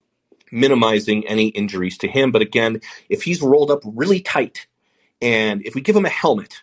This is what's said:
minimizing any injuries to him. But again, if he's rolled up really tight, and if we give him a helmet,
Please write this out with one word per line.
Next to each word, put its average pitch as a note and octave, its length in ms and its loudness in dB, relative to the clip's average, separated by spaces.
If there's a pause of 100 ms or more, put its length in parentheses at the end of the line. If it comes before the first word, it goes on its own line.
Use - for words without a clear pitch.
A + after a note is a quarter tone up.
(520)
minimizing A2 760 2
any A2 200 0
injuries G2 500 -4
to - 100 -6
him. C3 240 2
But A2 120 4
again, A2+ 380 -2 (280)
if - 140 -4
he's E3+ 180 -4
rolled C#3+ 300 4
up C#3 120 0
really D3+ 380 -2
tight, - 460 -6 (520)
and A2 460 0
if A2+ 80 -12
we C3+ 80 -6
give G#3 140 2
him G3+ 100 2
a - 40 0
helmet, - 540 -2